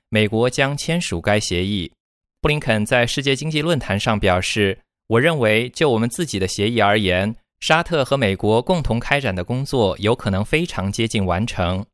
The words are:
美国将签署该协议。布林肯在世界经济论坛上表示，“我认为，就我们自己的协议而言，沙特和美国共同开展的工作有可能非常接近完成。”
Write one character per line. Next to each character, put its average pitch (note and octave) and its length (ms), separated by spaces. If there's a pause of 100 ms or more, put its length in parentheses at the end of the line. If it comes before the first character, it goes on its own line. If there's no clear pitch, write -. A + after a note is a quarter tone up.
美 G#2+ 180
国 A2+ 240
将 C#3 260
签 E3 240
署 F2 200
该 G#2 180
协 F2+ 260
议。 G2 280 (500)
布 D#3 60
林 D3 100
肯 A2 280
在 A#2+ 200
世 C3+ 160
界 C#3 140
经 D3+ 140
济 D#3 100
论 D#3+ 180
坛 G2+ 220
上 A2 180
表 F#2 220
示 G2 380 (300)
，“我 A2+ 120
认 D#3 200
为， A2+ 280
就 D3 220
我 A2+ 80
们 A#2 100
自 E3+ 160
己 G#2+ 140
的 F#2 100
协 G#2 220
议 A#2+ 100
而 G#2 180
言， F#2+ 380 (240)
沙 D#3+ 220
特 D#3 200
和 C#3+ 140
美 G2 180
国 A2 280
共 F3 200
同 A2+ 160
开 C#3+ 220
展 G#2+ 140
的 F2+ 100
工 B2+ 180
作 A#2 360
有 G#2 180
可 - 140
能 F#2+ 120
非 D#3 220
常 G2 260
接 A2+ 160
近 G#2 200
完 F2+ 200
成。” F#2 480